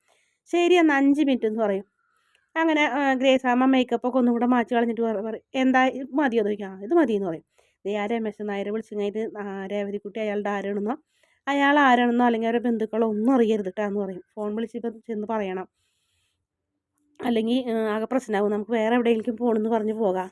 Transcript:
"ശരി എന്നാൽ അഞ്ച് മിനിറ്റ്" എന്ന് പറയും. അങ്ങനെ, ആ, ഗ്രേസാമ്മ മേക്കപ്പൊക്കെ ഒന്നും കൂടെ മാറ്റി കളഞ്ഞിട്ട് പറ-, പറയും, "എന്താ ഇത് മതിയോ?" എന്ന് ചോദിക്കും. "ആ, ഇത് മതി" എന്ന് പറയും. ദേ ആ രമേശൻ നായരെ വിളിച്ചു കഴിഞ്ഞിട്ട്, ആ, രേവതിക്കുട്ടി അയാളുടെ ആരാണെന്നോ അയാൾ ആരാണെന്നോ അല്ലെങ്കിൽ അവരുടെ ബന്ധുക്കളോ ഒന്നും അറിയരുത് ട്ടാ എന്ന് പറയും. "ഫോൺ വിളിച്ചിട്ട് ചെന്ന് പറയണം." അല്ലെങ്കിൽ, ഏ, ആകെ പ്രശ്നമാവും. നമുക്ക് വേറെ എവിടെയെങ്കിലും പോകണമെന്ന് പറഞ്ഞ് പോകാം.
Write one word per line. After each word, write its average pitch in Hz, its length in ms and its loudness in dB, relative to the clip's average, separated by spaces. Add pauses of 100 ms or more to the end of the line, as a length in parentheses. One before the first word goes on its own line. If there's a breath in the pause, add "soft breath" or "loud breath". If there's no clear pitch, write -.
(500)
"ശരി 349 240 4
എന്നാൽ 311 240 4
അഞ്ച് 277 240 4
മിനിറ്റ്" 254 260 0
എന്ന് 214 140 -2
പറയും. 202 240 -2 (680)
അങ്ങനെ, 311 340 2
ആ, 262 100 -2 (140)
ഗ്രേസാമ്മ 254 520 2
മേക്കപ്പൊക്കെ 254 520 2
ഒന്നും 247 160 2
കൂടെ 233 120 0
മാറ്റി 247 280 2
കളഞ്ഞിട്ട് 233 280 0
പറ-, 220 220 -2
പറയും, 220 200 -10 (100)
"എന്താ 262 360 4
ഇത് 262 240 -10
മതിയോ?" 254 260 2
എന്ന് 202 100 0
ചോദിക്കും. 202 180 -6
"ആ, 190 140 -14
ഇത് 233 120 -2
മതി" 277 200 4
എന്ന് 196 140 -2
പറയും. 160 180 -8 (380)
ദേ 196 100 -4
ആ 208 120 -2
രമേശൻ 214 400 -4
നായരെ 202 240 -6
വിളിച്ചു 220 220 -8
കഴിഞ്ഞിട്ട്, 208 300 -4 (160)
ആ, 202 60 -8 (220)
രേവതിക്കുട്ടി 202 540 -8
അയാളുടെ 208 300 -4
ആരാണെന്നോ 202 440 -4 (520)
അയാൾ 285 320 2
ആരാണെന്നോ 247 460 4
അല്ലെങ്കിൽ 226 240 2
അവരുടെ 233 140 0
ബന്ധുക്കളോ 220 460 0
ഒന്നും 220 240 0
അറിയരുത് 214 380 2
ട്ടാ 214 140 -4
എന്ന് 202 160 -4
പറയും. 190 280 -8
"ഫോൺ 208 260 -8
വിളിച്ചിട്ട് 226 340 -6 (140)
ചെന്ന് 214 240 -8
പറയണം." 190 400 -4 (1500)
അല്ലെങ്കിൽ, 233 460 0
ഏ, 226 80 -2 (140)
ആകെ 220 180 -2
പ്രശ്നമാവും. 208 440 -2
നമുക്ക് 214 220 -4
വേറെ 226 220 0
എവിടെയെങ്കിലും 226 420 0
പോകണമെന്ന് 220 340 0
പറഞ്ഞ് 220 260 -2
പോകാം. 185 360 -2